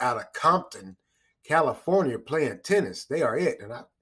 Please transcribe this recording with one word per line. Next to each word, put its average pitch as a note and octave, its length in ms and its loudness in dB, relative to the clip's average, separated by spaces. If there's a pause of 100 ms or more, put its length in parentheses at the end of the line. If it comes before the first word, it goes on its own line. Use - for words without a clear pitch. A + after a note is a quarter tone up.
out B2 160 0
of - 160 -12
Compton, G#2+ 640 0 (440)
California D3+ 760 2
playing C#3 440 -2
tennis. - 440 0
They D#3 160 -2
are A#2+ 160 0
it." F3 240 0
And G#2+ 100 -12
I A#2+ 120 -14 (180)